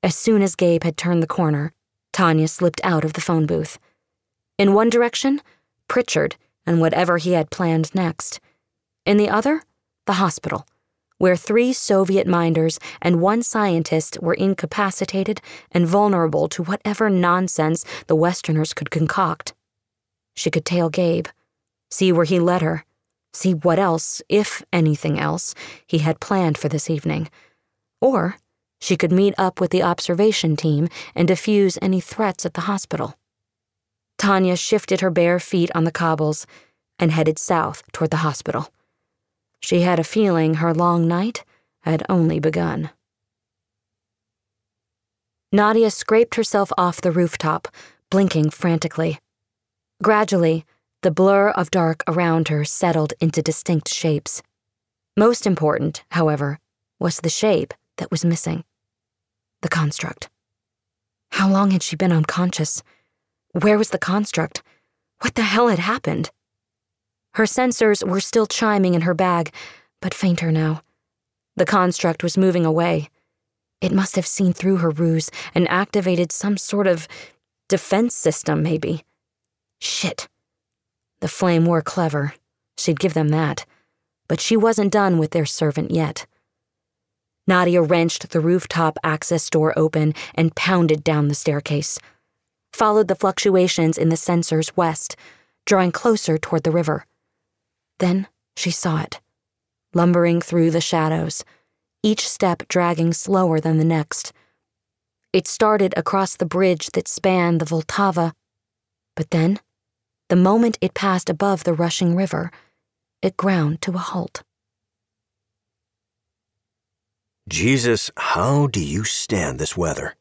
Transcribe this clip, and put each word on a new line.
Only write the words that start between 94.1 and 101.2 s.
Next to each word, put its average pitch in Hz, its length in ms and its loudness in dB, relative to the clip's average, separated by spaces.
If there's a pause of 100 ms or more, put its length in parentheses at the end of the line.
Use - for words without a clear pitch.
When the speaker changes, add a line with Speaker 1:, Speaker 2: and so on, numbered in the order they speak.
Speaker 1:
sensors 165 600 -2
west, 165 380 -2 (500)
drawing 185 280 2
closer 208 440 0
toward 156 280 -2
the 165 80 2
river. 156 340 -2 (920)
Then 185 300 0 (280)
she - 140 -4
saw 160 320 -4
it, - 180 -12 (720)
lumbering 170 480 2
through 165 300 2
the 165 100 0
shadows, 160 640 -2 (580)